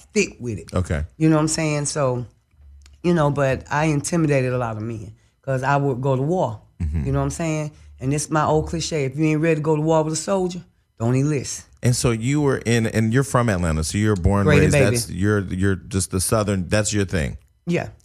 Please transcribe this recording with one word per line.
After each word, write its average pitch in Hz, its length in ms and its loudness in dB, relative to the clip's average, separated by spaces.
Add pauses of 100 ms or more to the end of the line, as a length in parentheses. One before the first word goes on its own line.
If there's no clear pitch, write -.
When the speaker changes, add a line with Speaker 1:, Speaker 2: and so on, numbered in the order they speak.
(120)
Speaker 1:
thick - 280 -2
with 117 180 -6
it. - 160 -14
Speaker 2:
Okay. 85 300 0 (120)
Speaker 1:
You 156 120 2
know 160 80 6
what 151 60 2
I'm 156 60 0
saying? 151 380 -2
So, 127 400 -2 (800)
you 175 100 2
know, 147 160 2
but 135 400 0
I 147 160 0
intimidated 143 680 0
a 127 60 -2
lot 113 180 -6
of 107 60 -8
men 110 300 -10 (300)
'cause 131 200 -2
I 139 140 2
would 139 240 0
go 135 160 0
to 131 60 0
war. 147 380 -2 (200)
Speaker 2:
Mm-hmm. 110 260 -2
Speaker 1:
You 135 60 -2
know 139 80 0
what 139 60 0
I'm 143 40 -2
saying? 156 400 -4 (300)
And 135 120 -2
it's 151 160 -4
my 156 160 0
old 156 240 2
cliche, 156 360 -4
if 135 120 -4
you 156 80 2
ain't 156 160 2
ready 160 160 2
to 151 40 -4
go 156 160 2
to 151 60 -2
war 160 200 4
with 156 120 -2
a - 20 -4
soldier, 185 460 -2 (360)
don't 120 160 2
enlist. 139 480 -2 (220)
Speaker 2:
And 123 100 4
so 127 160 0
you 120 300 0
were 135 180 2
in, 113 300 0
and 110 260 0
you're 139 100 4
from 120 240 2
Atlanta, 85 360 0
so 98 140 -2
you're 107 180 2
born, 98 280 2
Speaker 1:
Greater 143 180 6
Speaker 2:
raised, 151 100 4
Speaker 1:
baby. 143 120 4 (120)
Speaker 2:
that's, 110 140 -4
you're, 101 300 0
you're 92 360 0
just 92 340 -4
the 95 100 -2
Southern, 98 480 0
that's 107 240 0
your 104 120 2
thing. 78 340 -4 (280)
Speaker 1:
Yeah. 170 220 -2 (160)